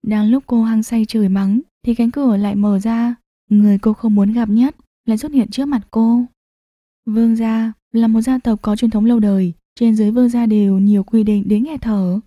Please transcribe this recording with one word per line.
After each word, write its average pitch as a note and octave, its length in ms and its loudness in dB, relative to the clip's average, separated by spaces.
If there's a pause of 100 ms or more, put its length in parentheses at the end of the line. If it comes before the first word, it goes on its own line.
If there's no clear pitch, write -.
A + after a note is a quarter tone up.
Đang G#3+ 240 0
lúc C4+ 160 0
cô A#3 160 0
hăng A3+ 200 0
say A3+ 220 -2
chửi G#3+ 240 0
mắng G3 320 0 (260)
thì A#3+ 80 0
cánh A#3 160 0
cửa B3+ 260 0
lại G3+ 180 -2
mở G3+ 240 0
ra, A#3 360 -2 (360)
người G#3 280 4
cô G#3+ 140 0
không G#3+ 220 -2
muốn G3+ 180 2
gặp A#3 160 -2
nhất A#3+ 280 0 (300)
lại A3 120 -2
xuất D4 140 -8
hiện C4 180 0
trước C#4 160 -4
mặt C4 240 -4
cô. A#3 340 2 (880)
Vương A3+ 260 2
gia A3+ 360 -2 (200)
là A3+ 160 2
một A3+ 120 2
gia B3+ 180 -2
tộc A3+ 240 -2
có G#3+ 140 -2
truyền A#3 140 0
thống G#3+ 140 0
lâu A#3 160 2
đời, F#3+ 320 0 (220)
trên A3+ 220 2
dưới G#3+ 140 2
Vương B3 180 2
gia A#3+ 180 -2
đều G3+ 320 2
nhiều G3+ 240 2
quy A3 220 0
định G#3 240 -2
đến G#3+ 160 0
nghẹt D4+ 160 -8
thở. G3+ 460 -2